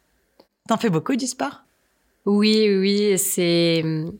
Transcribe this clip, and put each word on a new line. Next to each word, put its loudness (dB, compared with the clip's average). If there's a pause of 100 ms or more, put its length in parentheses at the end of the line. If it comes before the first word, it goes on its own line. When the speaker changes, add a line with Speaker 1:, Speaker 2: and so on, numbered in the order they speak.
(680)
Speaker 1:
T'en 0
fais -2
beaucoup 0
du -6
sport ? -10 (640)
Speaker 2:
Oui, 2
oui, 2
oui. 0
C'est, 0
hum, -4